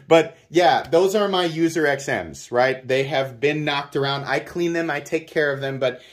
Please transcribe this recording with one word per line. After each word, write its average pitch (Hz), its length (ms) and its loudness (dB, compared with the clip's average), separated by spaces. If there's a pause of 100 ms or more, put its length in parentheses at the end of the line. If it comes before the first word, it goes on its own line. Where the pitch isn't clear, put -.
But 160 280 4 (140)
yeah, 156 320 4
those 190 340 2
are 202 140 2
my 180 160 0
user 160 420 0
X 139 200 -2
Ms, 92 440 -6
right? 127 340 2
They 131 180 0
have 135 360 -4
been 151 240 0
knocked 143 320 -6
around. 139 300 -2
I 139 140 -2
clean 170 340 -4
them, 165 160 -2
I 143 100 -4
take 165 280 -4
care 147 260 0
of 135 80 -6
them, 135 180 -6
but 127 220 -2 (120)